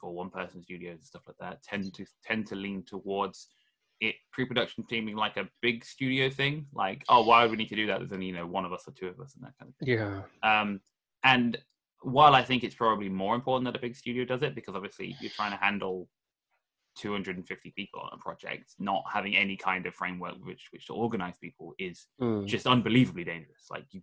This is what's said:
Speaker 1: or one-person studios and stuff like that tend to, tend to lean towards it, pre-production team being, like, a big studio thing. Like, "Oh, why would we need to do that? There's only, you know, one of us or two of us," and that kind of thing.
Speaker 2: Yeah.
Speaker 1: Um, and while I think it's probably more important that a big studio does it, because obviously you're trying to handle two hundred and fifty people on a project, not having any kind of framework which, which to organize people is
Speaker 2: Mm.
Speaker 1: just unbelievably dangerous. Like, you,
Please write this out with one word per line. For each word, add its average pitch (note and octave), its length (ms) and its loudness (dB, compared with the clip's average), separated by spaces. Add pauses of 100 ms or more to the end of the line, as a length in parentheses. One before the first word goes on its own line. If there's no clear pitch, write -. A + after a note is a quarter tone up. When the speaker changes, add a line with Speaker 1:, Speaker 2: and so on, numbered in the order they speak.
Speaker 1:
or F2+ 100 -10
one-person F2+ 500 -10
studios F2 340 -12
and C#3+ 80 -20
stuff - 220 -20
like - 120 -20
that F#2 240 -12
tend G2 320 -6
to, G2 120 -12 (160)
tend A2 260 -2
to G#2+ 80 -8
lean G2 280 -6
towards G2 640 -6 (520)
it, A2 160 -2 (160)
pre-production B2 540 -2
team A2+ 200 -4
being, G#2+ 100 -8
like, G#2+ 200 -2
a G2 120 -4 (140)
big A#2 220 0
studio C3 440 -2
thing. C#3+ 440 -2
Like, G2 360 -4
"Oh, A#2+ 160 8
why A#2 180 10
would A2+ 100 6
we A2 40 -2
need G#2+ 140 -2
to G2+ 60 -6
do G#2+ 100 2
that? F#2+ 140 0
There's F#2 120 -10
only, F#2+ 140 -4
you F#2 60 -6
know, F2 140 -6
one F#2 180 -2
of F2+ 80 -6
us - 160 -10
or D2+ 40 -18
two F#2 160 -10
of - 120 -14
us," - 140 -18
and B2+ 100 -18
that - 140 -20
kind - 120 -20
of - 60 -20
thing. C#3 120 -8
Speaker 2:
Yeah. G#2 340 -2 (200)
Speaker 1:
Um, G#2+ 380 2 (420)
and B2 340 6 (460)
while C#3+ 320 10
I B2+ 80 8
think A#2+ 220 0
it's G#2 100 -4
probably G#2+ 340 2
more F#2+ 260 0
important B2+ 320 0
that A#2+ 120 -4
a - 20 -8
big B2 160 -6
studio B2 300 -4
does B2+ 160 -2
it, C#3+ 120 -2
because G2+ 200 -10
obviously F#2+ 460 -8
you're G#2+ 100 -8
trying G#2 220 -4
to G2 40 -6
handle G2 540 -2 (840)
two G#2 160 -6
hundred F#2+ 240 -4
and F2+ 120 -10
fifty - 220 -12
people - 300 -12
on - 120 -10
a - 60 -16
project, - 600 -10
not G2 320 -2
having G2+ 260 -2
any G2 200 2
kind F#2 300 -2
of F2+ 80 -8
framework F2+ 400 -8 (100)
which, - 280 -14
which - 140 -18
to - 80 -10
organize G#2 440 -2
people - 400 -16
is F2+ 280 -10 (140)
Speaker 2:
Mm. G#2+ 260 0
Speaker 1:
just G#2 200 -2
unbelievably A2+ 580 4
dangerous. E2+ 460 -12
Like, C#2+ 240 -12
you, F#2 80 -14